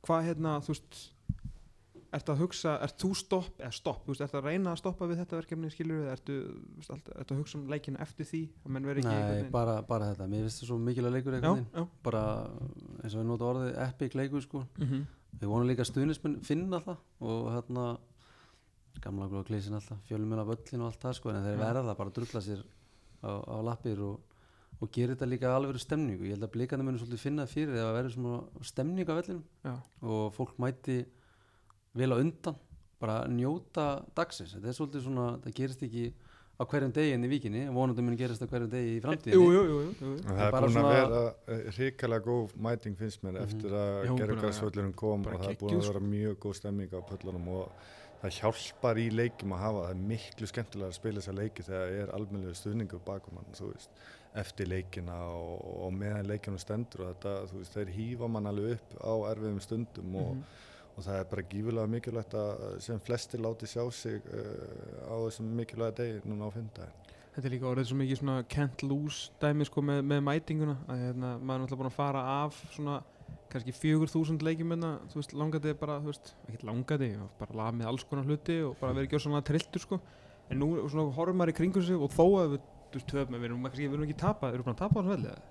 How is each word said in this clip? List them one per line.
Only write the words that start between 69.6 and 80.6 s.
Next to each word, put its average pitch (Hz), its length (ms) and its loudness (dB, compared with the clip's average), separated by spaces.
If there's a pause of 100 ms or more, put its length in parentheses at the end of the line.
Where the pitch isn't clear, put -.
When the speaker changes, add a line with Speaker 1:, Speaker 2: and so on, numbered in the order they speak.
Speaker 1:
sko, - 160 0
með, 143 240 2
með 143 180 4
mætinguna, 151 540 2 (100)
að, 127 120 -4 (160)
hérna, 127 260 -4
maður 131 140 -2
er 131 120 0
náttúrulega 131 140 -4
búin 131 100 0
að - 20 -14
fara 139 520 0
af 143 220 -6 (100)
svona 143 260 -4 (460)
kannski 127 240 -6
fjögur 156 380 4
þúsund 160 320 2
leikjum 165 260 0
hérna, 165 300 0 (100)
þú - 60 -16
veist, 147 180 -6
langandi 151 460 0
bara, 147 220 -4
þú 147 120 -4
veist, - 220 -14 (160)
ekkert 110 140 -10
langandi, 120 520 0 (220)
bara 107 160 -10
lamið 113 320 -2
alls 123 180 -2
konar 139 200 -2
hluti 151 380 0
og 135 180 -2
bara 131 120 0
verið 135 200 0
gjörsamlega 147 320 2
trilltur, 160 360 2
sko. 185 200 -2 (500)
En 127 100 0